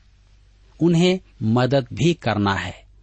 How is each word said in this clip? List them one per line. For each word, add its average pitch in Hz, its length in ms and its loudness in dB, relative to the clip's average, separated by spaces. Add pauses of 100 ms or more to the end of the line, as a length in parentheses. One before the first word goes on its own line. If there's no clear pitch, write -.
(800)
उन्हें 175 400 2 (220)
मदद 123 500 0
भी 143 220 0
करना 101 400 -2
है। 92 320 -10 (160)